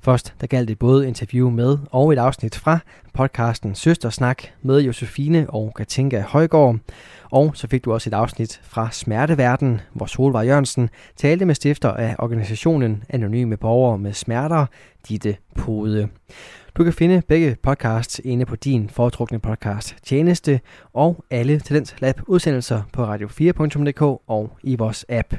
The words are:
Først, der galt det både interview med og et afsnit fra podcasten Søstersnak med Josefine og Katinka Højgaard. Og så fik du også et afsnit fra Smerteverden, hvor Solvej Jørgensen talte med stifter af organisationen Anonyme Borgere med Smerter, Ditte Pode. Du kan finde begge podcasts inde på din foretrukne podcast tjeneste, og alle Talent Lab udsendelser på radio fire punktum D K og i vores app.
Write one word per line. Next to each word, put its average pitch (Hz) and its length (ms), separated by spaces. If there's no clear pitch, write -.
Først, - 400
der 127 60
galt 123 220
det 107 100
både 131 300
interview 123 420
med 123 280
og 143 220
et 135 60
afsnit 120 380
fra 165 220
podcasten 117 600
Søstersnak 127 680
med 135 180
Josefine 143 720
og 110 260
Katinka 127 440
Højgaard. 147 580
Og 143 260
så - 120
fik 127 160
du 117 80
også 113 180
et 107 40
afsnit 113 480
fra 113 300
Smerteverden, 127 880
hvor - 140
Solvej 127 360
Jørgensen 131 480
talte 170 280
med 165 100
stifter 143 360
af 113 280
organisationen 113 920
Anonyme 113 480
Borgere 117 420
med 101 140
Smerter, 139 540
Ditte 104 280
Pode. 107 520
Du 170 80
kan 170 80
finde 175 360
begge 156 340
podcasts 117 640
inde 127 220
på 113 100
din 117 340
foretrukne 120 480
podcast 107 640
tjeneste, 151 580
og 165 380
alle 135 300
Talent - 400
Lab 131 260
udsendelser 127 560
på 123 120
radio 104 240
fire 165 240
punktum 147 320
D 143 80
K - 100
og 113 600
i 131 140
vores 110 320
app. 117 300